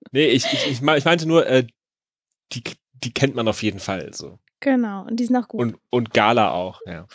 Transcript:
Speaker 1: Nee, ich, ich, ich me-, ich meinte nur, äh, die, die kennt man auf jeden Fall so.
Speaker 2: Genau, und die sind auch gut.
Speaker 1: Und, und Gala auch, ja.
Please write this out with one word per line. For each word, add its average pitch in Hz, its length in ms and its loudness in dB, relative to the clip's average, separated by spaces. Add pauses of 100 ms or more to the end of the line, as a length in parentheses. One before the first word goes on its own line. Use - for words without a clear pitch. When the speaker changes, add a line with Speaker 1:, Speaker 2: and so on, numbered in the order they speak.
(120)
Speaker 1:
Nee, 143 160 4
ich, 127 240 4
ich, 127 180 -2
ich 120 120 -4
me-, 151 160 4
ich 143 80 -2
meinte 165 200 2
nur, 160 200 4
äh, 127 200 2 (840)
die, 120 100 -10 (300)
die - 220 -10
kennt 135 200 0
man 113 140 -2
auf 107 140 -2
jeden 101 180 -2
Fall 92 320 -8
so. - 260 -16 (220)
Speaker 2:
Genau, 220 460 -2
und 226 100 -6
die 240 80 -2
sind 247 120 0
auch 247 120 -4
gut. 220 120 -8
Speaker 1:
Und, 113 180 -4 (120)
und 120 220 0
Gala 110 400 4
auch, 90 340 -6
ja. 87 280 -14